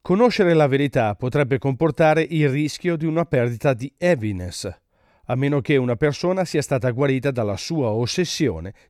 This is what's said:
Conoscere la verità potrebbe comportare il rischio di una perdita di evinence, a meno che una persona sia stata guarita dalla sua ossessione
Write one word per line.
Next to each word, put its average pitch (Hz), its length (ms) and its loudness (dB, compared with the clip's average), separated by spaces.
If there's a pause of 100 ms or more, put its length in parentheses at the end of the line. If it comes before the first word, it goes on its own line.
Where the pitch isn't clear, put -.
Conoscere 185 520 4
la 151 140 6
verità 131 480 0
potrebbe 131 420 0
comportare 156 640 2
il 156 260 0
rischio 151 480 -2
di 156 100 -4
una 160 200 0
perdita 120 480 0
di 120 240 -6
evinence, 104 880 -2 (480)
a 123 40 0
meno 143 260 0
che 143 160 2
una 123 180 0
persona 175 480 0
sia 151 180 -2
stata 131 280 -2
guarita 135 420 0
dalla 107 240 -2
sua 143 340 -4
ossessione 107 840 -2 (160)